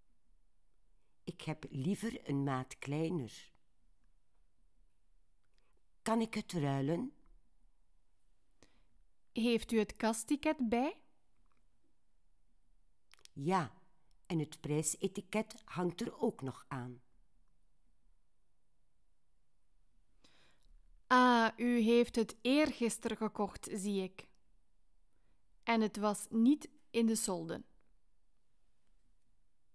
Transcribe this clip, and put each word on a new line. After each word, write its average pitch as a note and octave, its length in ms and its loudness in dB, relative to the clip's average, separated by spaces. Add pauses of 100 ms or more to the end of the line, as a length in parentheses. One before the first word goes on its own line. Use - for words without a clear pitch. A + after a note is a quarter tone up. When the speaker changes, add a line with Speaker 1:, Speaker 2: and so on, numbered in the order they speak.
(1300)
Speaker 1:
Ik - 160 -12
heb - 300 -6
liever F#3 580 -4
een C#3 140 0
maat C3 360 -4
kleiner. D3+ 760 -4 (2500)
Kan A3+ 180 2
ik A3 140 -4
het - 180 -6
ruilen? C#3+ 640 0 (2250)
Speaker 2:
Heeft A#3 400 2
u A3+ 60 4
het G#3 180 0
kasttiket C#4 720 0
bij? B3 340 0 (2250)
Speaker 1:
Ja, D#3 460 -2 (520)
en E3+ 80 0
het D3+ 220 -6
prijsetiket F#3+ 1040 -4
hangt F3 360 -4
er - 200 -8
ook B3+ 220 -2
nog C3 260 -8
aan. B2 340 -10 (4000)
Speaker 2:
Ah, B3 500 6
u A#3+ 220 2
heeft A#3 380 4
het A3+ 240 0
eergisteren A#3+ 760 0
gekocht, G#3 560 -4
zie G3 300 -2
ik. - 260 -10 (1300)
En A#3 180 2
het G#3+ 160 0
was G#3 320 -2
niet A#3+ 420 4 (200)
in A#3 160 2
de A3 80 2
solden. F3 500 -4 (2000)